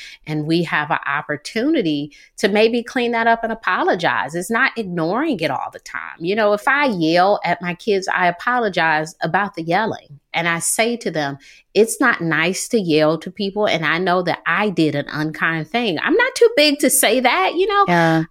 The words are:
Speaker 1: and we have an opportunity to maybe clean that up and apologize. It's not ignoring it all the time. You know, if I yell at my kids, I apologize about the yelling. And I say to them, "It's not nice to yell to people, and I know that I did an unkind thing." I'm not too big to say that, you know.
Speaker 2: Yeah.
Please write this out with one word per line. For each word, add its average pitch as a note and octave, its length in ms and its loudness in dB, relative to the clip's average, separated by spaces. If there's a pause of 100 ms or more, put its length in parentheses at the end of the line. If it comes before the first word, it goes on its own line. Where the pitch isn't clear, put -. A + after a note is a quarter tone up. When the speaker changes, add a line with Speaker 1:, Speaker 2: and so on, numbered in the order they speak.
(280)
Speaker 1:
and D3+ 180 -4
we E3 180 0
have D3+ 280 -4
an D#3 160 0
opportunity D3+ 1040 -2 (260)
to G#3+ 100 2
maybe A3 360 2
clean A#3+ 300 -4
that A3+ 120 0
up A#3 180 2
and A3+ 80 -4
apologize. E3+ 840 -2
It's F3+ 160 -6
not A#3 260 0
ignoring G3 640 -2
it D#3 100 -2
all - 240 -6
the - 60 -20
time. - 400 -14
You F3 160 -2
know, G#3 180 2
if G3+ 140 -2
I C#4+ 180 2
yell F3+ 580 2
at F3 160 -2
my F3 140 -6
kids, F#3 340 -2
I F3+ 200 2
apologize F3 960 0
about F#3+ 340 -2
the E3 80 -8
yelling. E3 560 -2 (120)
And E3 160 -2
I E3+ 120 0
say A#3 380 0
to A3 120 -6
them, C#3+ 300 -4 (340)
"It's A3 260 2
not A#3+ 220 2
nice E3 460 0
to A#3 120 0
yell D#3 380 2
to F3+ 140 -12
people, G3+ 340 -4
and E3 180 0
I D#3 140 0
know F3+ 240 2
that E3+ 240 -4
I F#3+ 240 0
did D#3+ 240 2
an C#3+ 180 -4
unkind D#3 600 -2
thing." A3+ 260 -2
I'm A#3+ 160 0
not B4 220 2
too A#4 200 6
big D4 260 4
to D4+ 100 4
say A#3+ 280 2
that, D4+ 360 2
you F#4 100 2
know. G4+ 220 2
Speaker 2:
Yeah. E3 440 4